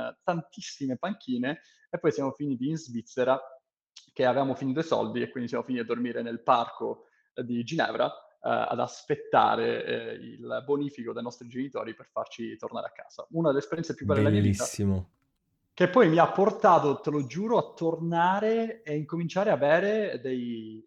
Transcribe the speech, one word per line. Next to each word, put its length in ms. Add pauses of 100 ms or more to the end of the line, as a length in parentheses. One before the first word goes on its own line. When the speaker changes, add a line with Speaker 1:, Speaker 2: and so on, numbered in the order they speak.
(220)
Speaker 1:
tantissime 760
panchine 600 (300)
e 80
poi 140
siamo 200
finiti 360
in 80
Svizzera, 600 (760)
che 140
avevamo 280
finito 260
i 40
soldi 380
e 80
quindi 180
siamo 160
finiti 180
a 40
dormire 360
nel 200
parco, 640 (280)
eh, 100
di 200
Ginevra, 460 (380)
ad 320
aspettare, 1040
eh, 300
il 520
bonifico 460
dei 100
nostri 260
genitori 460
per 160
farci 460
tornare 320
a 40
casa. 380
Una 180
delle 120
esperienze 340
più 120
belle 140
della 120
mia 100
vita, 260
Speaker 2:
Bellissimo. 420 (640)
Speaker 1:
che 140
poi 200
mi 100
ha 120
portato, 720
te 100
lo 160
giuro, 320
a 160
tornare 1080
e 140
incominciare 540
a 40
avere 680
dei, 680